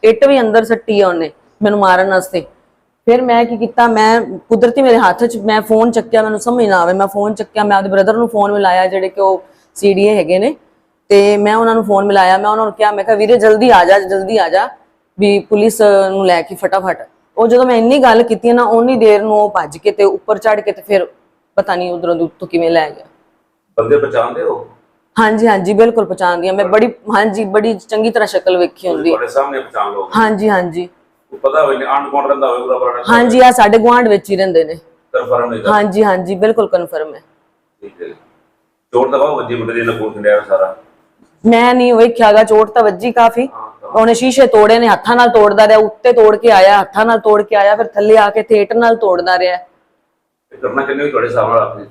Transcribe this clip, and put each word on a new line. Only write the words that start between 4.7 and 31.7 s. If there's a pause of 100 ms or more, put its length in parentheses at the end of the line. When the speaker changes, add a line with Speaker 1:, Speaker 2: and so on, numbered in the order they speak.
Speaker 1:
ਮੇਰੇ
ਹੱਥ
'ਚ,
ਮੈਂ
ਫੋਨ
ਚੱਕਿਆ,
ਮੈਨੂੰ
ਸਮਝ
ਨਾ
ਆਵੇ,
ਮੈਂ
ਫੋਨ
ਚੱਕਿਆ,
ਮੈਂ
ਆਪਦੇ
ਬ੍ਰਦਰ
ਨੂੰ
ਫੋਨ
ਮਿਲਾਇਆ
ਜਿਹੜੇ
ਕਿ
ਉਹ (320)
ਸੀ
ਡੀ
ਏ
ਹੈਗੇ
ਨੇ, (540)
ਤੇ
ਮੈਂ
ਉਹਨਾਂ
ਨੂੰ
ਫੋਨ
ਮਿਲਾਇਆ।
ਮੈਂ
ਉਹਨਾਂ
ਨੂੰ
ਕਿਹਾ,
ਮੈਂ
ਕਿਹਾ,
"ਵੀਰੇ,
ਜਲਦੀ
ਆ
ਜਾ,
ਜਲਦੀ
ਆ
ਜਾ, (500)
ਵੀ
ਪੁਲਿਸ (280)
ਨੂੰ
ਲੈ
ਕੇ
ਫਟਾਫਟ।" (400)
ਉਹ
ਜਦੋਂ
ਮੈਂ
ਇੰਨੀ
ਗੱਲ
ਕੀਤੀ
ਨਾ,
ਓਨੀ
ਦੇਰ
ਨੂੰ
ਉਹ
ਭੱਜ
ਕੇ
ਤੇ
ਉੱਪਰ
ਚੜ੍ਹ
ਕੇ
ਤੇ
ਫਿਰ (480)
ਪਤਾ
ਨਹੀਂ
ਉਧਰੋਂ
ਦੀ
ਉੱਤੋਂ
ਕਿਵੇਂ
ਲੈ
ਗਿਆ। (720)
Speaker 2:
ਬੰਦੇ
ਪਛਾਣਦੇ
ਹੋ? (520)
Speaker 1:
ਹਾਂਜੀ,
ਹਾਂਜੀ,
ਬਿਲਕੁਲ
ਪਛਾਣਦੀ
ਹਾਂ
ਮੈਂ,
ਬੜੀ, (280)
ਹਾਂਜੀ,
ਬੜੀ
ਚੰਗੀ
ਤਰ੍ਹਾਂ
ਸ਼ਕਲ
ਵੇਖੀ
ਹੁੰਦੀ।
Speaker 2:
ਤੁਹਾਡੇ
ਸਾਹਮਣੇ
ਪਛਾਣ
ਲਓ?
Speaker 1:
ਹਾਂਜੀ,
ਹਾਂਜੀ। (440)
Speaker 2:
ਉਹ
ਪਤਾ
ਹੋਵੇ,